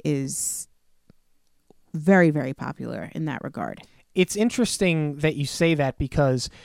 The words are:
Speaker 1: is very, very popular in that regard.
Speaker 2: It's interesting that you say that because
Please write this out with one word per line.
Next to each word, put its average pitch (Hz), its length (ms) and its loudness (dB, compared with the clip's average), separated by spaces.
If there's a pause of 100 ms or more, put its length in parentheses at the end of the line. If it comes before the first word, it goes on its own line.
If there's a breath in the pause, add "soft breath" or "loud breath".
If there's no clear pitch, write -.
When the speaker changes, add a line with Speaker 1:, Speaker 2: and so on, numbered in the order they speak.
Speaker 1:
is - 640 -4 (1200)
very, 170 380 6
very 139 240 -4
popular 117 600 -10
in 160 100 -6
that 143 180 -6
regard. - 400 -8 (320 soft breath)
Speaker 2:
It's 185 220 0
interesting 180 800 2
that 151 180 0
you 143 120 -2
say 165 280 2
that 139 240 0
because 131 500 2 (160 soft breath)